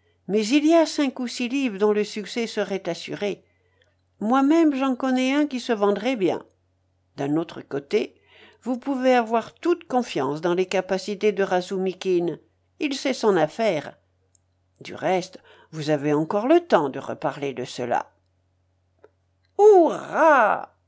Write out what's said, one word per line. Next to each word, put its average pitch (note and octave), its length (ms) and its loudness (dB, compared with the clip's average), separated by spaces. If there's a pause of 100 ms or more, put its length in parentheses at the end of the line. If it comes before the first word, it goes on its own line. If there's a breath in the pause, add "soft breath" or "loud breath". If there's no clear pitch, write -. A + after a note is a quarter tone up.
(280)
mais G#3 180 0
il C#4 200 2
y D#4+ 80 6
a E4 120 6
cinq C#4+ 340 -4
ou B3 60 -6
six A#3+ 220 -6
livres B3 300 -4
dont G#3+ 140 2
le G#3 120 0
succès G#3+ 420 -6
serait F#3+ 420 -6
assuré. E3+ 560 -8 (760)
Moi-même, C#4 540 4
j'en C4 200 0
connais B3+ 400 0
un D4 120 2
qui C4 140 -6
se B3 120 -4
vendrait G3+ 440 0
bien. E3+ 280 -2 (720)
D'un C#3+ 200 -2
autre E3+ 240 -6
côté, C#3+ 540 -4 (480 soft breath)
vous B3 160 -6
pouvez B3+ 360 0
avoir A#3 400 0
toute E4+ 320 -2
confiance D#3 540 -2
dans F3 140 0
les F#3 120 0
capacités G3 680 -2
de F#3+ 100 -2
Razumikine. F#3 960 -2 (400)
Il C#4 160 -4
sait C4 200 -4
son G#3 220 2
affaire. D#3+ 600 -2 (840)
Du - 140 -16
reste, F3 440 -4 (320 soft breath)
vous D#3 200 -6
avez D3 220 0
encore D#3+ 340 0
le E4 140 6
temps F3+ 280 2
de C3 100 -8
reparler C#3 540 -8
de B2 120 -8
cela. » « A#2+ 480 -4 (1500)
Hourra ! » B3+ 1160 6 (120)